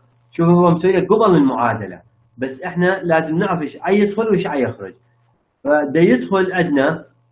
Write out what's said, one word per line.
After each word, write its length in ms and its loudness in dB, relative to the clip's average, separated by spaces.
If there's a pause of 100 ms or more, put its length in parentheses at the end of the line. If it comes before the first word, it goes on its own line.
(320)
شوف 160 0
هو 240 4
مسويه 280 0
قبل 360 2
المعادله، 680 -2 (360)
بس 260 -10
احنا 400 -2
لازم 340 0
نعرف 240 -2
ايش 160 -10 (120)
يدخل 380 0
وايش 180 0
يخرج. 480 -6 (720)
فدا 360 0
يدخل 540 2
عندنا، 520 -2 (260)